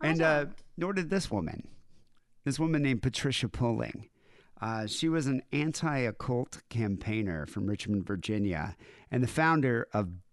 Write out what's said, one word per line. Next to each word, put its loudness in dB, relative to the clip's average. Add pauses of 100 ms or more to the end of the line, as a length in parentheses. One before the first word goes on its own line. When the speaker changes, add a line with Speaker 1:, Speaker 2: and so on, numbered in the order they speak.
Speaker 1:
I 0
Speaker 2:
And, 4
uh, 6
Speaker 1:
don't. -8 (220)
Speaker 2:
nor -2
did -2
this 0
woman. -4 (760)
This -2
woman 2
named 2
Patricia 0
Pulling. -2 (520)
Uh, -2
she -2
was 2
an 0 (100)
anti-occult 0
campaigner 0
from -4
Richmond, 0
Virginia, -2 (340)
and 2
the 2
founder 4
of 2 (240)